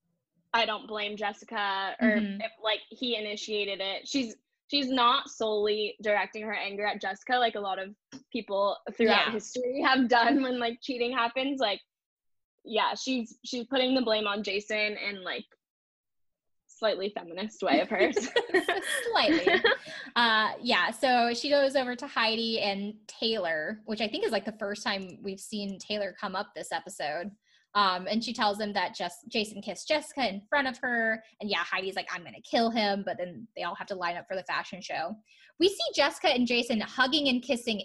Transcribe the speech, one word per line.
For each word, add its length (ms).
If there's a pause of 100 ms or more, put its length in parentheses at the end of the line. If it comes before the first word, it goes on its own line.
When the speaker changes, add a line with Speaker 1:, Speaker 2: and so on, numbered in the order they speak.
(520)
Speaker 1:
"I 140
don't 200
blame 300
Jessica," 840
or 160
Speaker 2:
Mm-hmm. 240
Speaker 1:
if, 120 (100)
like, 260
"He 280
initiated 640
it." 280
She's, 260 (360)
she's 180
not 420
solely 720
directing 400
her 120
anger 320
at 140
Jessica 380
like 180
a 40
lot 200
of 140 (380)
people 440 (200)
throughout 300
Speaker 2:
Yeah. 60
Speaker 1:
history 500
have 260
done 340
when, 180
like, 200
cheating 320
happens. 480
Like, 200 (840)
yeah, 300
she's, 500
she's 220
putting 280
the 80
blame 260
on 160
Jason 520
in, 260
like, 220 (1200)
slightly 440
feminist 520
way 180
of 80
hers. 280 (520)
Speaker 2:
<laughs> 440
Slightly. 340 (220)
Speaker 1:
<laughs> 40 (440)
Speaker 2:
Uh, 360 (100)
yeah, 300
so 420
she 160
goes 240
over 220
to 100
Heidi 540
and 340 (140)
Taylor, 760
which 160
I 60
think 180
is, 60
like, 140
the 160
first 240
time 400
we've 160
seen 400
Taylor 400
come 160
up 180
this 160
episode. 600 (420)
Um, 340
and 140
she 100
tells 260
them 160
that 200
Jess-, 320
Jason 340
kissed 280
Jessica 400
in 200
front 200
of 100
her. 420 (200)
And 100
yeah, 140
Heidi's 320
like, 160
"I'm 100
gonna 260
kill 220
him," 340
but 140
then 380
they 80
all 100
have 140
to 80
line 200
up 120
for 80
the 80
fashion 360
show. 360 (420)
We 100
see 120 (160)
Jessica 320
and 180
Jason 340
hugging 480
and 140
kissing 420